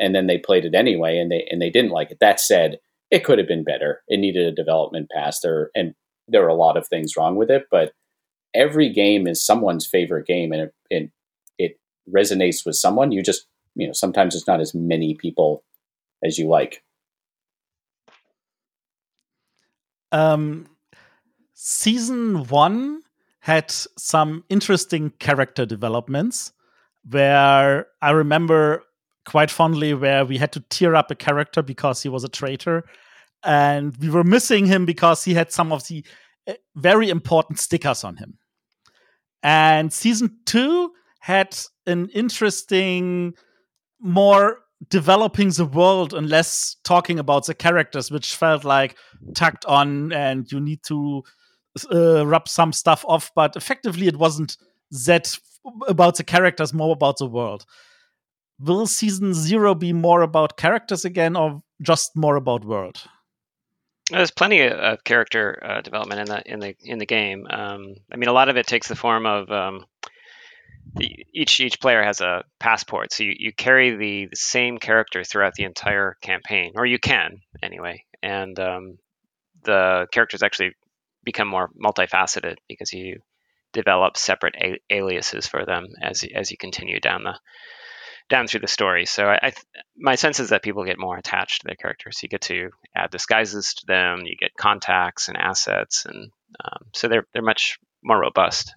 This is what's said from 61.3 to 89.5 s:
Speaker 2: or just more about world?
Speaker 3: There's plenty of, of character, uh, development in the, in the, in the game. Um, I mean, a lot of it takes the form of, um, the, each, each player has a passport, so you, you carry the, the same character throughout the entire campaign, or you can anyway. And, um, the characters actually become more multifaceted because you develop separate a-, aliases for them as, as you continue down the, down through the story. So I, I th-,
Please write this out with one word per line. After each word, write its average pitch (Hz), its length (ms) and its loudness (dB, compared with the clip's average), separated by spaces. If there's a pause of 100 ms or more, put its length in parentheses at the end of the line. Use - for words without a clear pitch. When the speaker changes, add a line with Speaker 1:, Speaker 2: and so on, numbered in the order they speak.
Speaker 2:
or 156 260 -2 (200)
just - 340 0
more 151 220 2
about 123 260 -2
world? 101 400 -8 (1080)
Speaker 3:
There's 175 200 0
plenty 190 300 2
of, 123 120 2
of 110 300 -2
character, 113 600 0
uh, 107 160 -6
development 104 400 -8
in 104 60 -8
the, 104 180 -8
in 107 140 -12
the, 101 220 -12
in 120 180 -10
the 107 80 -8
game. 101 420 -4
Um, 101 460 -10 (160)
I - 60 -16
mean, 120 120 -2
a 123 40 2
lot 131 160 6
of 135 60 0
it 123 120 -2
takes 117 200 -4
the 113 80 -10
form 113 300 -2
of, 104 260 -4
um, 95 340 -6 (1120)
the, - 380 -10
each, - 260 0
each 127 220 -2
player 120 220 4
has 104 180 -2
a 90 240 -4 (140)
passport, 110 520 -2
so - 120 -6
you, 101 140 -4
you 107 140 -8
carry 127 460 4
the, 101 320 -6
the - 80 -18
same 123 400 -4
character 110 480 0
throughout 98 300 -2
the 101 80 -6
entire 98 580 -4
campaign, 92 540 -4
or 117 100 -2
you 123 140 0
can 98 400 -2 (220)
anyway. 87 440 -12 (180)
And, 98 360 -8
um, 92 380 -8 (640)
the 92 500 2
characters 110 300 0
actually 95 280 -2 (540)
become 110 240 -4
more 92 200 -4 (140)
multifaceted 92 720 -2 (120)
because - 240 -12
you 92 260 -14 (540)
develop 95 420 2
separate - 460 -4
a-, 92 180 -6 (120)
aliases 95 560 -4
for - 180 -6
them 90 220 -6 (140)
as, - 220 -6 (120)
as 98 160 -6
you 95 60 -14
continue 95 420 -8
down - 240 -4
the, 98 100 -8 (960)
down 123 180 0
through 110 120 -4
the 95 80 -8
story. 90 380 0
So 101 220 -2
I, 101 140 4
I 131 80 0
th-, - 160 -18 (320)